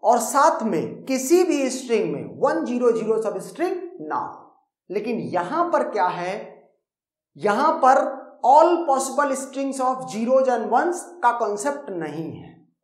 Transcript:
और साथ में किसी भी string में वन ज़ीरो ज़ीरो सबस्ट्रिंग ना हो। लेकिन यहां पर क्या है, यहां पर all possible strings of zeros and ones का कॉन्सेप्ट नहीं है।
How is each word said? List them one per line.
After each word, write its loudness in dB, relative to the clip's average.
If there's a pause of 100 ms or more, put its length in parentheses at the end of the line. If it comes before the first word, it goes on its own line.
और 4
साथ 2
में -4
किसी 2
भी 0
string -2
में -10
वन 0
ज़ीरो 2
ज़ीरो 0
सबस्ट्रिंग -4 (260)
ना -6
हो। -10 (240)
लेकिन -4
यहां -2
पर 2
क्या -2
है, -8 (760)
यहां 2
पर 2 (220)
all 6
possible 0
strings -6
of 0 (200)
zeros 2
and 0
ones 2
का 0
कॉन्सेप्ट -4
नहीं -8
है। -18 (160)